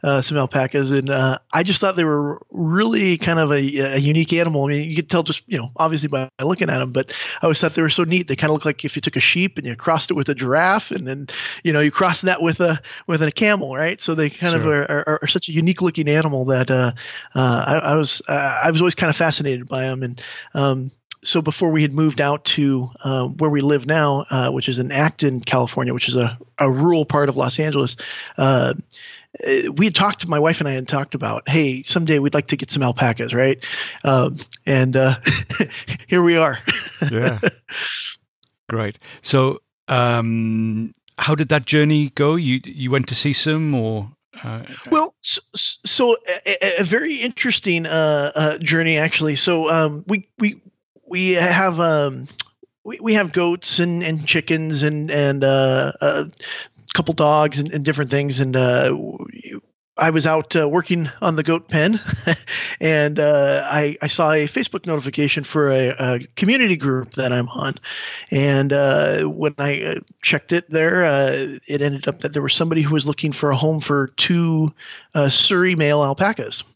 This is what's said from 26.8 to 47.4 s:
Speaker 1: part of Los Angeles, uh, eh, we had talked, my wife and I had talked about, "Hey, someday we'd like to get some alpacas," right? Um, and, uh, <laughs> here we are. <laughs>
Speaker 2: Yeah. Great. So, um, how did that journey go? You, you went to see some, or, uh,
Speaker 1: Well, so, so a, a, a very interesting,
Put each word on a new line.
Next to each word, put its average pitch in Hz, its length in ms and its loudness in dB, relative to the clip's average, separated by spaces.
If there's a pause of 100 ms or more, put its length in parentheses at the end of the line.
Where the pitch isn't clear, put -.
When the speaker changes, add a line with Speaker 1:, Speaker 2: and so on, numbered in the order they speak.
Speaker 1:
part 143 240 2
of 131 60 -2
Los 131 220 -2
Angeles, 143 380 0 (400)
uh, 127 380 2 (680)
eh, - 260 0
we 147 180 2
had 180 80 0
talked, 196 340 0
my 151 100 0
wife 160 220 2
and 147 80 -2
I 139 40 -4
had 131 140 -6
talked 139 280 -4
about, 117 340 -6
"Hey, 135 340 2
someday 160 360 2
we'd 139 160 0
like 147 140 0
to 151 80 0
get - 140 -8
some 139 120 0
alpacas," 120 500 0
right? 131 260 2 (460)
Um, 131 320 2 (300)
and, 131 300 2
uh, 131 180 4 (480)
<laughs> - 460 -8
here 180 140 2
we 170 140 4
are. 151 280 2
<laughs> - 460 -4
Speaker 2:
Yeah. 117 280 0 (1300)
Great. 107 300 -4 (240)
So, 135 380 2 (280)
um, 113 1080 0 (240)
how 156 160 2
did 147 160 -2
that 151 160 0
journey 151 480 4
go? 147 220 2
You, 131 280 0
you 127 260 -6
went 131 180 0
to 127 60 -4
see 147 180 0
some, 156 420 0
or, 110 360 -2 (320)
uh, 113 200 -10 (280)
Speaker 1:
Well, 311 300 2
so, - 200 -2 (140)
so - 600 0 (300)
a, 190 180 -2
a, 185 160 0
a 202 40 2
very 277 320 -2
interesting, 226 720 -2